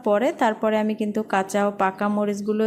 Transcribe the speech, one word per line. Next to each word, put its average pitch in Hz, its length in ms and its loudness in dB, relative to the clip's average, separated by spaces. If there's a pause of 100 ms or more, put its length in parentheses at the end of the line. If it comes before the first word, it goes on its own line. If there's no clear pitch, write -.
পরে 208 300 2
তারপরে 220 460 0
আমি 214 160 0
কিন্তু 214 300 -2
কাঁচা 196 420 0
ও 208 120 2
পাকা 190 300 0
মরিচগুলো 208 580 0